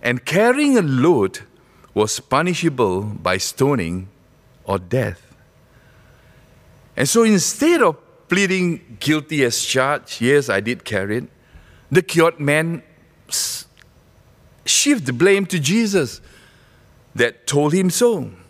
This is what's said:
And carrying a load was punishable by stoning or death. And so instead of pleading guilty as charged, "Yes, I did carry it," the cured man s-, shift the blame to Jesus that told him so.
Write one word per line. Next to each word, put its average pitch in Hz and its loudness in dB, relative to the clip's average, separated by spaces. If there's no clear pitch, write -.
And 120 -4
carrying 247 2
a 202 2
load 131 2
was 104 0
punishable 131 0
by 101 -4
stoning 95 -2
or 95 -2
death. 92 -6
And - 0
so 233 4
instead 262 2
of 165 2
pleading 180 -2
guilty 147 -2
as 117 -2
charged, - -2
"Yes, 127 2
I 101 0
did 110 -6
carry 101 -4
it," 120 -6
the 151 4
cured 165 2
man 156 -2
s-, - -8
shift 254 0
the 131 -4
blame 196 4
to 180 -4
Jesus 190 0
that 117 -2
told 147 0
him 190 2
so. 180 0